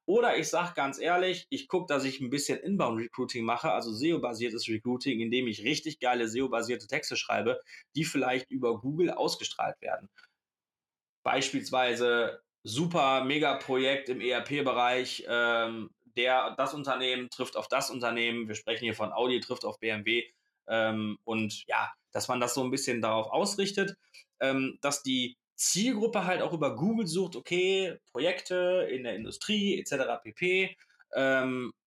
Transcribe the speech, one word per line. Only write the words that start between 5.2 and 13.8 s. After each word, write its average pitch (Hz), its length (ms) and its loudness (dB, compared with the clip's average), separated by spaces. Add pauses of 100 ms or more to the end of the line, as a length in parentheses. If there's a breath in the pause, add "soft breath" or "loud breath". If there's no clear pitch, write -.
indem 123 260 0
ich 104 160 -6
richtig 147 360 -2
geile 123 280 2
seo-basierte 117 600 -2
Texte 139 280 -4
schreibe, 107 460 0 (340 loud breath)
die 147 80 0
vielleicht 131 480 0
über 120 280 0
Google 151 300 0
ausgestrahlt - 720 -2
werden. - 280 -6 (1160 loud breath)
Beispielsweise 123 1160 2 (220)
super 135 600 2
Mega-Projekt 135 840 0